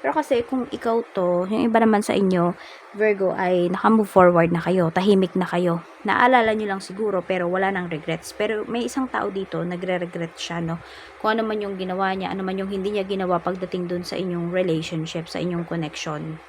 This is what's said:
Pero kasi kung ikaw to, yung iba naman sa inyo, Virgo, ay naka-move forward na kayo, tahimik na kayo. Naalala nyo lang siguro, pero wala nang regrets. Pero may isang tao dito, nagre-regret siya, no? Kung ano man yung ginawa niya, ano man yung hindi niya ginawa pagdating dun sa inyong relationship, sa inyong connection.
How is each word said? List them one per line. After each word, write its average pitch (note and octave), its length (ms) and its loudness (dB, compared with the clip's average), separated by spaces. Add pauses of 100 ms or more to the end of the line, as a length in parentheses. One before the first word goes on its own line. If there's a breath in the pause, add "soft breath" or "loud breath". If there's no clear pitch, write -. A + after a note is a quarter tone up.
Pero C#4 160 0
kasi A#3+ 240 0
kung B3+ 240 -2
ikaw A#3 320 0 (160)
to, F3+ 320 2
yung A3 240 0
iba A3 80 6
naman G#3+ 240 4
sa - 80 0
inyo, F#3 400 4 (400 loud breath)
Virgo, G3+ 400 2
ay F3+ 400 2
naka-move G#3+ 320 4
forward F3 480 8
na E3+ 80 0
kayo, E3+ 320 2
tahimik F#3+ 400 4
na F3+ 160 0
kayo. F3 320 0 (240)
Naalala A3+ 480 2
nyo G#3 240 -4
lang F#3+ 80 -12
siguro, F#3+ 400 -4
pero F3+ 240 -2
wala F#3+ 240 0
nang F3+ 160 -4
regrets. D#3+ 480 -8
Pero G#3+ 320 -4
may A#3 160 -4
isang B3+ 240 -4
tao G3+ 240 -4
dito, F#3+ 320 -6
nagre-regret F3 720 -6
siya, E3+ 240 -8
no? E3 160 -4 (480 loud breath)
Kung G#3+ 80 4
ano A3+ 160 0
man G#3+ 80 -2
yung G3+ 240 -6
ginawa F#3+ 320 -2
niya, F#3+ 240 -4
ano F#3+ 80 -4
man F#3+ 160 -2
yung F#3+ 80 -4
hindi G3 240 -4
niya G3 160 -2
ginawa F#3 320 0
pagdating F3+ 480 -4
dun F3 160 -4
sa - 160 -6
inyong F3 320 -2
relationship, E3 720 -2
sa - 160 -8
inyong F3 240 -2
connection. D#3+ 720 -6 (120)